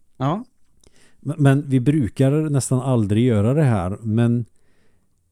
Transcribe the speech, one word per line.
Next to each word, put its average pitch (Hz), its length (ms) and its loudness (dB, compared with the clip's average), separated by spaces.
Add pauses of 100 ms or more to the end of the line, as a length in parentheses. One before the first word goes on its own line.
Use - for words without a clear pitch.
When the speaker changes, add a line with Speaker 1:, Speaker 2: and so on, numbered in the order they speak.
(160)
Speaker 1:
Ja. 165 280 -4 (760)
Speaker 2:
Men, 151 180 -8
men 139 300 2
vi 131 120 0
brukar 135 500 0 (200)
nästan 131 300 -2
aldrig 117 440 0
göra 113 300 2
det 160 100 2
här, 101 380 0
men 117 420 0 (880)